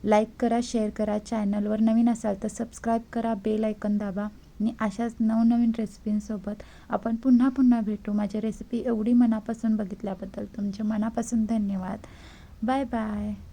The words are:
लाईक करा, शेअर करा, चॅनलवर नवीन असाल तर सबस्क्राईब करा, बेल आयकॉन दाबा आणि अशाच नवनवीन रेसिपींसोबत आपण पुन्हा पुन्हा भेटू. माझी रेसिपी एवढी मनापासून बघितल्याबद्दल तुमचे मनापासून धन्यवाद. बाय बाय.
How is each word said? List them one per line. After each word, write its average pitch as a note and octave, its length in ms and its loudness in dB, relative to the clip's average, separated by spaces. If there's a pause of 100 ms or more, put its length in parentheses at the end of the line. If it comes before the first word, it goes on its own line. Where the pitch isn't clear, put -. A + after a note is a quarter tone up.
लाईक G#3+ 240 4 (120)
करा, A#3 220 2
शेअर A3 280 -2
करा, G#3+ 280 -2
चॅनलवर G#3 600 -2
नवीन A3+ 280 4
असाल A3 340 0
तर G#3+ 60 -4
सबस्क्राईब A3+ 520 -4 (120)
करा, A3+ 220 -2
बेल G#3+ 300 -2
आयकॉन G#3 340 -2
दाबा G3+ 260 -4
आणि G#3+ 560 -6
अशाच A3+ 400 -2
नवनवीन A3+ 580 4
रेसिपींसोबत G#3 840 -6 (280)
आपण A3+ 260 -2
पुन्हा B3 320 6
पुन्हा B3+ 320 6
भेटू. G#3 320 -4
माझी G#3 280 0
रेसिपी A3 380 -4
एवढी A#3 340 0
मनापासून A3+ 640 4
बघितल्याबद्दल G3 680 -6
तुमचे G3+ 380 -6
मनापासून A3 640 0
धन्यवाद. G3 540 -2 (640)
बाय C4 220 0
बाय. G#3+ 680 -6